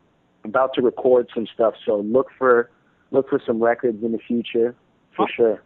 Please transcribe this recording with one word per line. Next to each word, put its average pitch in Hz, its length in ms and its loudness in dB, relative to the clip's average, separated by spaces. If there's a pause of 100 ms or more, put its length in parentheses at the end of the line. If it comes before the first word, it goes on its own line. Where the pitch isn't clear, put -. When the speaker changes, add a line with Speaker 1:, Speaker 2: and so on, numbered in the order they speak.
(440)
Speaker 1:
about 127 300 -2
to 131 60 -2
record 123 540 2
some 113 180 -6
stuff, 113 220 0 (100)
so 107 120 0
look 113 320 0 (100)
for, 120 320 2 (400)
look 135 180 0
for 139 160 -2
some 113 160 -4
records 117 440 -2
in 113 80 -4
the 110 60 -4
future 120 580 -2 (400)
for 110 80 0
Speaker 2:
Awesome. - 120 -8
Speaker 1:
sure. 110 300 2